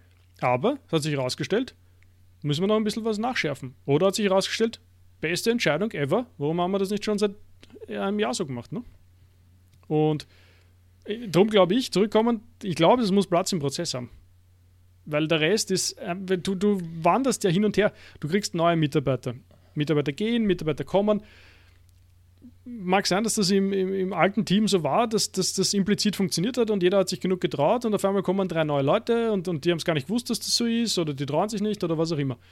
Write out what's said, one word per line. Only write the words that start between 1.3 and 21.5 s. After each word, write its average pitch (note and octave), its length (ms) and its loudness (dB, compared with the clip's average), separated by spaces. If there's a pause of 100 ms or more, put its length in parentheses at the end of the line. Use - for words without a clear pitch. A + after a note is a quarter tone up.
müssen D3 200 -2
wir G3 60 0
noch G#3+ 80 2
ein A3 80 0
bisschen G#3+ 200 -4
was A3 140 -2
nachschärfen. D#3+ 560 -4 (100)
Oder D#3 240 2
hat F#3+ 60 2
sich G#3+ 100 -2
herausgestellt, G3 560 0 (400)
beste E3+ 300 0
Entscheidung G3+ 420 0
ever, D#3 340 0 (120)
warum D#3 220 -2
haben F3+ 120 0
wir G3 60 0
das F#3+ 120 -2
nicht G#3 140 -4
schon G#3+ 140 -2
seit G3+ 160 0 (540)
einem G3+ 300 -4
Jahr A3 160 0
so F#3+ 120 -4
gemacht, B2 260 -10
ne? B3 100 -8 (1040)
Und, D3+ 400 0 (800)
äh, A3+ 240 -8
drum F3+ 200 4
glaub F#3+ 240 4
ich, B3 200 -2
zurückkommen, A3 480 2 (220)
ich F#3 120 -4
glaub, F#3 260 6
es G3 120 2
muss G3 140 4
Platz F3+ 260 0
im F#3 80 -2
Prozess C#3+ 340 -4
haben. B2 160 -10 (920)
Weil D3+ 240 -2
der D#3+ 120 2
Rest G3 300 0
ist, - 280 -2
äh, F3 200 -8
wenn F#3 240 -2
du, G3 120 -2
du G3+ 260 0 (220)
wanderst G#3+ 420 2
ja F#3+ 60 2
hin G3 140 2
und G#3 120 0
her, G3+ 160 2 (280)
du D3 80 -6
kriegst G3+ 260 -2
neue E3+ 220 2
Mitarbeiter. C3+ 580 0 (400)
Mitarbeiter D3 380 0
gehen, A3+ 340 0
Mitarbeiter D#3 380 -2
kommen. G#3 380 2 (1400)